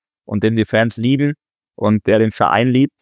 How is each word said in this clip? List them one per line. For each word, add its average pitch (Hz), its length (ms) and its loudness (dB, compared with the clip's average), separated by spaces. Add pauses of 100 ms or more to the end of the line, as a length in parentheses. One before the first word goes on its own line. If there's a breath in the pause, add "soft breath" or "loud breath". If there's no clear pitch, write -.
(240)
und 110 180 -4
den 113 120 0
die 110 100 0
Fans 113 320 -2
lieben 135 360 -2 (420)
und 107 300 0
der 107 140 2
den 110 120 0
Verein 110 360 0
liebt. 131 340 0